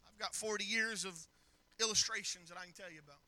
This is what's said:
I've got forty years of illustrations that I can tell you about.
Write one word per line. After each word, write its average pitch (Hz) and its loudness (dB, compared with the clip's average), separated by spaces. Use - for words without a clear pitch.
I've - -20
got 196 -2
forty 208 0
years 220 2
of 185 -4
illustrations 202 2
that 175 -10
I 180 -8
can 175 -18
tell 185 -12
you 156 -14
about. 143 -20